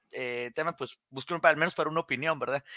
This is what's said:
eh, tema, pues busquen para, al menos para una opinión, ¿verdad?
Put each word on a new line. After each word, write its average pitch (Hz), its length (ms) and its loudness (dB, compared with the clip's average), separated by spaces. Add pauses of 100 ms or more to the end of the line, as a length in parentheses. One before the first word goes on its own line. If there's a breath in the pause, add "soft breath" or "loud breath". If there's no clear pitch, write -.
(120)
eh, 123 420 -4
tema, 160 220 -2
pues - 200 -8 (140)
busquen 160 300 -6
para, 165 100 8
al 151 80 4
menos 165 160 0
para 156 160 0
una 156 80 0
opinión, 151 400 -2
¿verdad? 131 240 -2 (140)